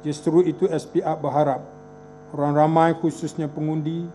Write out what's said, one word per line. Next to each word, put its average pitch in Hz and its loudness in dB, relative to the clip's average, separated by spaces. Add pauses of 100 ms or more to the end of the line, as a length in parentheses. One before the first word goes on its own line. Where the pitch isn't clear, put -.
Justru 156 2
itu, 175 0
S 156 -2
P - -2
R 156 -2
berharap 143 0 (720)
orang 147 0
ramai, 160 6 (100)
khususnya 156 -4
pengundi 156 -4